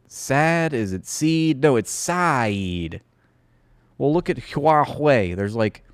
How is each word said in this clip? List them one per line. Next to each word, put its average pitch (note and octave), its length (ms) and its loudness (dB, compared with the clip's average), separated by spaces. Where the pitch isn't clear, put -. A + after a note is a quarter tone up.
sad? D#3+ 680 0
Is G#2+ 200 -2
it F#2 120 -8
seed? D#3+ 560 0
No, C#3+ 160 4
it's G#2+ 140 -2
Saeed. G2+ 1080 -2
Well, C#3+ 160 0
look F3 160 -2
at D#3+ 80 -2
Huawei. C#3+ 1000 2
There's, G2+ 200 -2
like, A2 280 -2